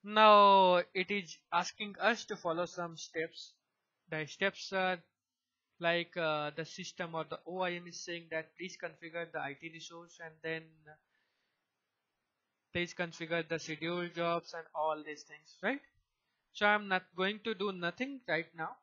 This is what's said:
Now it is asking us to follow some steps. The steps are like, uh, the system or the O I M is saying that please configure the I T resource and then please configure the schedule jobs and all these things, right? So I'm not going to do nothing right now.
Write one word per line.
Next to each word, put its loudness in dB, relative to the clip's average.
Now 10
it -2
is -4
asking -4
us 0
to -10
follow -2
some -10
steps. -10
The -4
steps -2
are 0
like, 0
uh, -2
the -6
system -10
or -4
the -8
O -8
I 0
M -10
is -14
saying -10
that -8
please -12
configure -6
the 0
I -2
T -10
resource -14
and -12
then -2
please -4
configure -4
the -4
schedule -6
jobs -2
and -10
all -2
these -12
things, -20
right? -2
So 0
I'm 2
not 0
going 0
to -4
do -4
nothing -6
right 0
now. -8